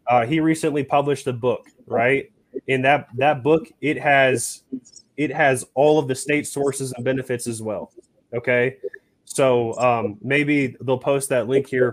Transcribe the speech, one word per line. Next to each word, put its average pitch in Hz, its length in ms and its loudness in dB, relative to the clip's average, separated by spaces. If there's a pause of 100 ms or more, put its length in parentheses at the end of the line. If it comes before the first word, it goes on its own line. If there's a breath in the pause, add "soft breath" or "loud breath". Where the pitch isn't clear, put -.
uh, 120 180 4
he 156 140 0
recently 156 460 0
published 143 420 -2
a 127 60 -4
book, 117 340 -2 (200)
right? 120 440 0 (380)
In 131 140 0
that, 139 340 2
that 139 260 0
book, 160 380 0
it 139 180 -2
has, 131 640 2 (540)
it 143 160 -4
has 135 320 2 (100)
all 151 240 4
of 139 80 0
the 127 80 -2
state 147 320 -2
sources 139 460 -4
and 127 120 -10
benefits 131 440 -4
as 110 140 -8
well. 104 300 -8 (420)
Okay. 123 440 0 (460 loud breath)
So, 120 540 0
um, 117 420 0
maybe 139 600 0
they'll 123 180 -2
post 139 300 -2
that 120 180 0
link 135 220 0
here 123 240 0